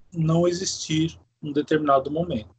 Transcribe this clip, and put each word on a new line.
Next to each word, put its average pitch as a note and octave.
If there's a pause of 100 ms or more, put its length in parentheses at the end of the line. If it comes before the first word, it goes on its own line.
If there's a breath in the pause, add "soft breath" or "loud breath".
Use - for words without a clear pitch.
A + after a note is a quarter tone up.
(120)
não E3
existir E3+ (240)
um D3
determinado C#3+
momento. D3+